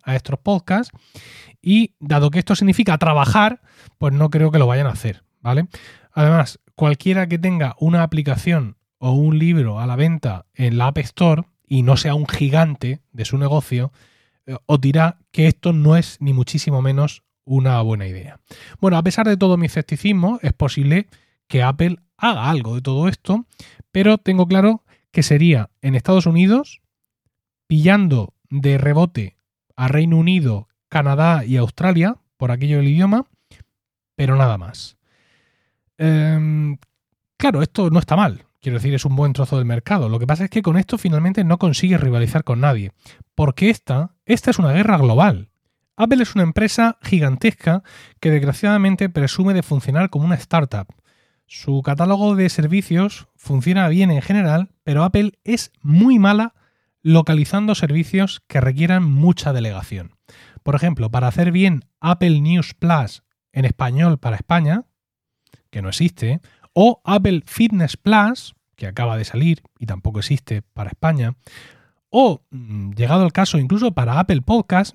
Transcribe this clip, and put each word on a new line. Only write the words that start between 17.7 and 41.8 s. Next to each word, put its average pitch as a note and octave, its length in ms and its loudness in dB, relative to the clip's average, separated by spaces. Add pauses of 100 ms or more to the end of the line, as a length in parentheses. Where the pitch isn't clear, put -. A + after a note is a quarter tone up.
buena G#2+ 240 -4
idea. F#2 340 -14 (400)
Bueno, F#3 160 2
a E3 60 2
pesar G3+ 240 0
de G#3 100 2
todo F#3 200 2
mi E3+ 100 0
escepticismo, F#3+ 760 -2
es C#3+ 100 -2
posible C#3+ 560 -2 (380)
que B2+ 160 -2
Apple E3+ 360 0 (180)
haga D#3 340 -2
algo A#2+ 240 -4
de B2+ 80 -6
todo C3+ 260 -2
esto, G#3 380 -4 (460)
pero G#3 260 4
tengo F#3 280 0
claro F#3+ 380 2 (280)
que D#3+ 100 2
sería D3 480 2 (100)
en C3+ 140 -2
Estados F3 320 2
Unidos, F#3+ 560 2 (840)
pillando D#3 680 2 (160)
de C#3 280 0
rebote D3 580 -2 (400)
a B2+ 120 -2
Reino D#3+ 280 2
Unido, D#3+ 520 0 (200)
Canadá D3 560 0
y B2+ 120 -2
Australia, F3 600 0 (200)
por B2+ 140 -4
aquello C#3+ 280 -2
del C#3 100 0
idioma, G3 380 2 (880)
pero C3+ 200 0
nada B2 220 2
más. - 380 -18 (1040)
Em, D#3 800 0 (580)
claro, G3 260 0
esto F#3 280 -2
no E3 100 4
está - 160 -2
mal. F3+ 280 0 (160)
Quiero A#2+ 180 -4
decir, C3+ 140 -2
es C3+ 120 -2
un C3+ 100 -2
buen C#3 180 0
trozo C#3 240 -2
del B2+ 100 -2
mercado. A#2+ 420 -2
Lo A2+ 100 -2
que A#2+ 80 -4
pasa D#3 180 -2
es F#3+ 60 -6
que A3 120 -2
con E3+ 140 0
esto G3 220 -2
finalmente F3+ 460 0
no E3+ 140 0
consigues F3 420 0